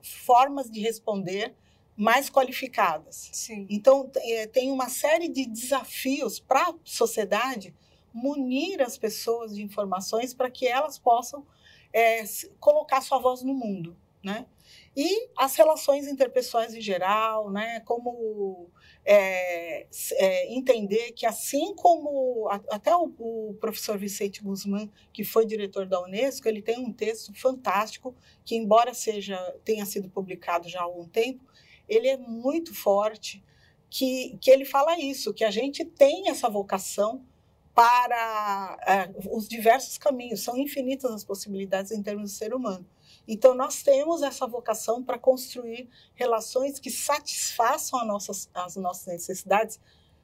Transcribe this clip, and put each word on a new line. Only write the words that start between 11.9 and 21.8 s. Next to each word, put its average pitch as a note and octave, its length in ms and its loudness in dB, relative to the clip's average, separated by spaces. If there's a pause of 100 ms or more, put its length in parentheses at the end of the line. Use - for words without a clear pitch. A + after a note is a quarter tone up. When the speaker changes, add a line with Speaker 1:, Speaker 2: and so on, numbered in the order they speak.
Speaker 1:
é, A3+ 340 4
se, - 240 -10 (100)
colocar D4 400 2
sua C4 180 0
voz B3+ 240 0
no C4 120 -4
mundo, F#3+ 420 -6 (260)
né? G#3 240 -8 (500)
E F#4+ 400 0
as C4 180 2
relações D4+ 540 4
interpessoais B3 680 0
em A3+ 60 -12
geral, G#3 720 0
né? A3 300 -4
Como, A3 880 -6 (360)
é, F3+ 840 2
s-, - 280 -8
é, F#3 340 2
entender A#3 600 2
que - 120 -6
assim C#4+ 500 -2
como C#4 720 4